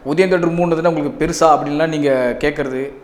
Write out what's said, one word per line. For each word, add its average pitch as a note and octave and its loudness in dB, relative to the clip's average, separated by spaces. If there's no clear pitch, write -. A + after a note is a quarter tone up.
உதயம் F3+ 2
தியேட்டர் E3+ 2
மூடினதுன்னா E3+ 0
உங்களுக்கு D#3 -2
பெருசா E3 2
அப்படின்லாம் D3 2
நீங்க C3+ 0
கேக்குறது C#3 -4